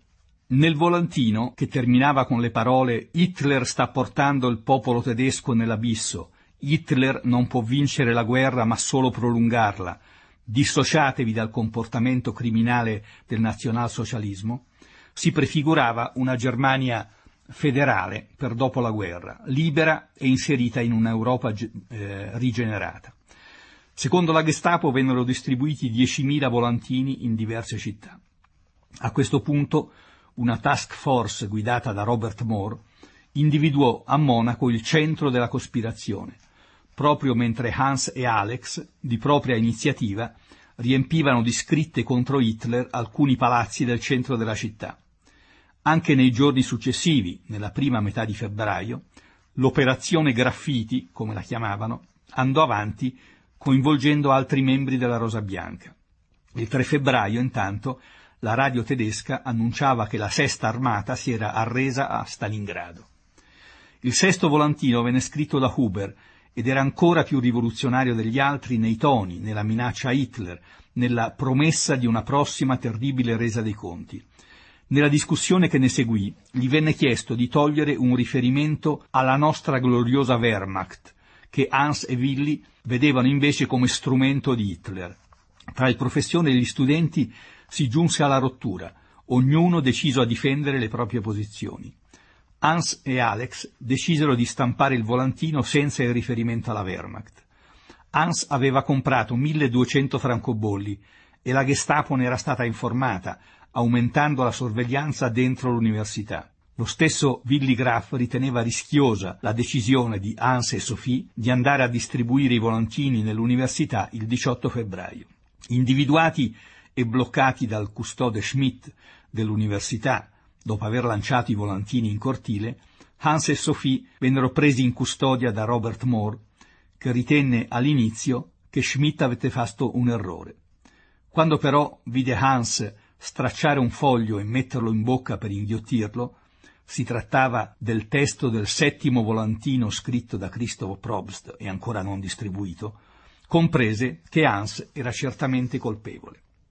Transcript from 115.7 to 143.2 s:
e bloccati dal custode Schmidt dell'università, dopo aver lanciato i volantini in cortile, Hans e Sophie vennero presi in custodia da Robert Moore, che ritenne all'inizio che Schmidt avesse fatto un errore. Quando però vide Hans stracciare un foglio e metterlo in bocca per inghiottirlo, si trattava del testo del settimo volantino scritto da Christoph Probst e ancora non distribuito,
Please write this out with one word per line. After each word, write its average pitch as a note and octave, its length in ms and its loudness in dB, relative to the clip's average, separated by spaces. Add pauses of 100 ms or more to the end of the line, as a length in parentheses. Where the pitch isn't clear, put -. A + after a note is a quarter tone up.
e B2+ 120 0
bloccati B2+ 640 0
dal G#2 260 -4
custode A#2 480 -4
Schmidt - 520 -2 (360)
dell'università, G#2+ 1040 -2 (320)
dopo G#2+ 220 -6
aver A#2 200 -2
lanciato A#2 460 -2
i A2+ 40 0
volantini G#2 560 -2
in G#2 80 -4
cortile, A#2 600 -6 (400)
Hans D#3 300 0
e D3 80 2
Sophie C3+ 480 -2 (140)
vennero C3 320 2
presi C#3 320 4
in B2 100 2
custodia B2+ 580 0
da G#2+ 140 -2
Robert A2+ 400 -2
Moore, G#2+ 340 0 (580)
che - 140 -4
ritenne B2 580 2
all'inizio B2+ 800 0 (200)
che C3+ 120 -2
Schmidt D3 400 0
avesse B2 280 0
fatto A#2+ 460 -4
un B2 140 2
errore. F#2 460 -6 (720)
Quando D#3+ 300 4
però D3 460 2
vide B2 320 0
Hans A#2+ 580 0 (220)
stracciare - 640 0
un B2 120 2
foglio A2+ 480 0
e G2+ 60 -6
metterlo A#2 480 -2
in A2 100 0
bocca A#2+ 360 -2
per G#2+ 120 -6
inghiottirlo, G#2+ 880 -4 (480)
si - 200 -6
trattava A#2+ 760 0
del A2 300 -2
testo C#3 420 0
del G#2+ 160 -2
settimo C#3+ 560 0
volantino A2 640 0
scritto A#2+ 480 -6
da F#2 140 -8
Christoph A2 480 -8
Probst G2 600 -10
e A2+ 80 -12
ancora G2 360 -8
non G2 180 -8
distribuito, G2 800 -10 (480)